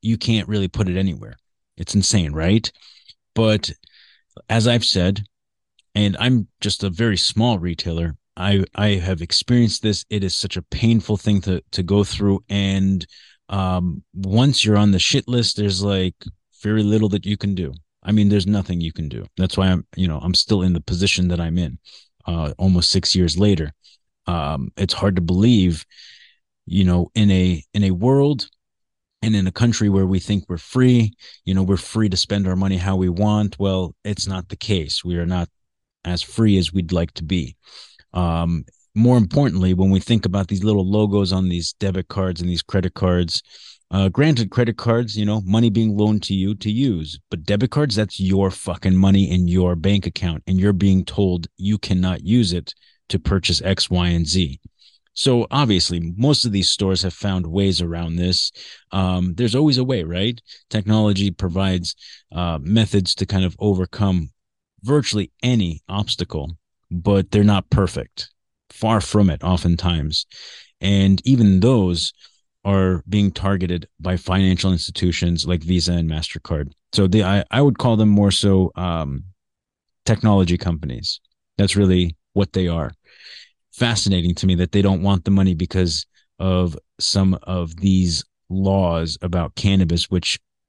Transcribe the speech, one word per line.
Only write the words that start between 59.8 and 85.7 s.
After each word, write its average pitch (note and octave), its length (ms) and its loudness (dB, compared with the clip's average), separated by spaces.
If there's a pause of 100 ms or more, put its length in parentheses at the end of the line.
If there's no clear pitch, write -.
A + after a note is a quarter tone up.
way, B2+ 180 -2
right? F#2+ 380 -4 (280)
Technology G#2 640 2
provides, F#2 640 -4 (380)
uh, E2+ 280 -4
methods G2+ 560 0
to F#2+ 100 -4
kind F#2 180 -2
of F2 160 -4
overcome F#2 720 -2 (520)
virtually A2 480 -2 (140)
any G2+ 440 0
obstacle, E2+ 680 -6 (340)
but F#2 400 0
they're G#2 140 4
not G2+ 260 2
perfect. - 600 -2 (400)
Far A2 300 0
from G2+ 300 2
it, C#2+ 140 -6
oftentimes. E2+ 800 0 (540)
And G2 440 2
even A2 360 4
those G2 520 2 (520)
are F#2+ 440 0
being G2+ 220 2
targeted F2+ 560 -4 (140)
by F2+ 160 -2
financial F#2 560 0
institutions F2 760 -2
like F2 160 -2
Visa F2 300 0
and E2 180 -2
MasterCard. D#2 640 -8 (200)
So G2 140 2
they, G2+ 160 4
I, F#2+ 260 2
I B2+ 140 0
would C#3+ 160 2
call A#2 180 2
them G#2+ 120 4
more G2+ 240 4
so, F#2+ 420 2
um, D#2+ 480 -6 (800)
technology G2 540 2
companies. D2+ 600 -6 (380)
That's G2+ 180 0
really F2+ 400 2 (160)
what G2 220 -2
they F#2 120 -2
are. E2 240 -4 (840)
Fascinating G2 580 0
to F#2 120 -2
me F#2 80 4
that F2 180 -2
they G2+ 100 2
don't F#2+ 200 2
want G2 220 0
the F#2+ 60 -2
money F#2+ 240 4
because F2 520 -2 (320)